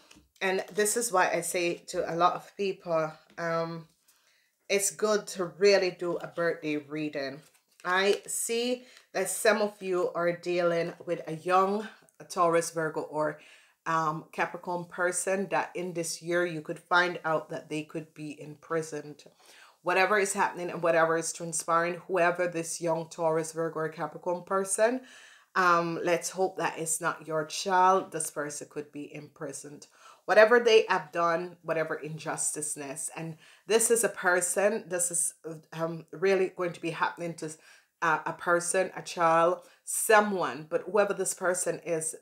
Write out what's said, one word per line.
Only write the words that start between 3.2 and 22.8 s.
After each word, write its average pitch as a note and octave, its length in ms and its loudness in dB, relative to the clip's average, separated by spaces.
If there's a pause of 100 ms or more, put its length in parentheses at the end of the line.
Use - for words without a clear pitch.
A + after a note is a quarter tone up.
um, E3 500 -4 (800)
it's G3 220 0
good G#3+ 380 0
to F#3+ 180 -6
really F3+ 460 4
do F3 260 -4
a D3+ 100 -8
birthday D#3 500 -2
reading. D3 640 -6 (440)
I F#3+ 400 2
see A#3+ 600 -4 (280)
that F#3+ 160 -2
some G#3+ 320 2
of G#3 200 -4
you F#3 340 0
are E3+ 160 0
dealing E3+ 640 0 (120)
with E3+ 220 -4
a D#3+ 80 -8
young F#3+ 520 0 (400)
Taurus, E3+ 440 2
Virgo, D#3 300 -4
or, D3+ 380 -4 (460)
um, D#3+ 460 -2
Capricorn F3 540 -4
person F3+ 640 -2
that D3+ 260 -2
in F3+ 180 -6
this E3 280 -6
year E3+ 240 0
you D#3+ 160 -6
could D#3+ 180 -10
find F3 440 2
out D#3+ 260 -2
that D#3+ 200 -10
they D#3 140 -4
could D#3 300 -12
be D3+ 280 -14
imprisoned. D3+ 840 -8 (580)
Whatever F#3 380 4
is G3 140 0
happening F3 360 -2
and E3 140 -4
whatever E3 340 4
is E3 140 -4
transpiring, E3+ 760 -2
whoever F3 440 2
this E3 320 -6